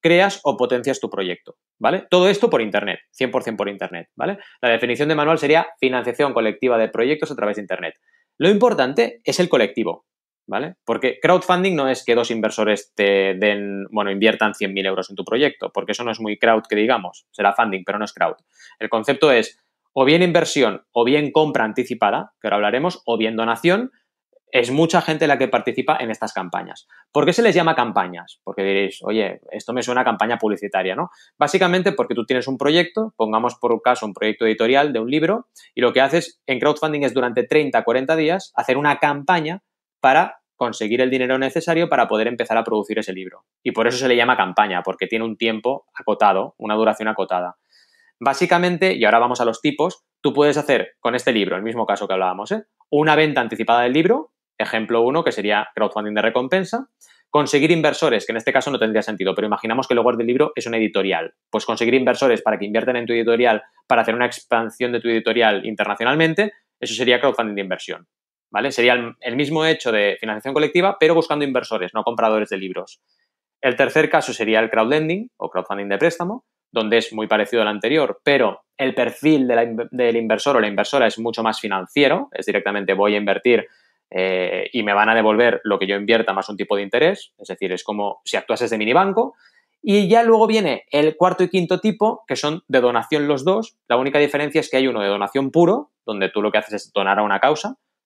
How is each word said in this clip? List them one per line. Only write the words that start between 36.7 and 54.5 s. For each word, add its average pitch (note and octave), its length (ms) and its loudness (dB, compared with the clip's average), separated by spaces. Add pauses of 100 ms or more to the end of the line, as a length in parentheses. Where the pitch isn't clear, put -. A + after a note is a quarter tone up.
es A#2+ 120 -2
durante A#2+ 300 0
treinta, C#3 380 2
cuarenta C3 340 0
días D#3+ 380 -2
hacer B2 220 0
una C#3+ 220 0
campaña D#3 640 -2 (380)
para C#3+ 400 2 (160)
conseguir A#2 440 -2
el B2+ 80 2
dinero B2+ 300 0
necesario D#3 500 -2
para A#2+ 180 2
poder A2 220 0
empezar A#2 300 -2
a A2+ 60 0
producir G#2+ 340 -2
ese G2 160 -6
libro. F#2 300 -14 (180)
Y B2 100 -4
por A2+ 140 0
eso B2 100 0
se B2+ 120 -2
le B2 80 4
llama A#2+ 200 4
campaña, F#2 460 0
porque F#2 240 -4
tiene A2+ 180 -4
un A2 140 -8
tiempo A2+ 560 -4
acotado, G2+ 640 0
una G#2+ 160 -4
duración A2 340 0
acotada. F#2 480 -4 (640)
Básicamente, F3 760 2
y A#2 100 0
ahora A2 140 6
vamos A#2+ 240 2
a - 20 0
los A2+ 160 -2
tipos, D3+ 460 -4 (160)
tú C#3 100 0
puedes D3 240 2
hacer C#3 440 0
con A#2+ 140 -2
este B2+ 200 0
libro, F#2 200 0
el F#2+ 80 -4
mismo A2+ 220 -4
caso G2+ 240 -2
que F#2+ 60 -2
hablábamos, F#2 360 -4
¿eh? A3 140 -4 (240)
Una D3+ 260 2
venta D3 280 2
anticipada A#2 400 2
del B2 100 2
libro, F#3 400 2 (260)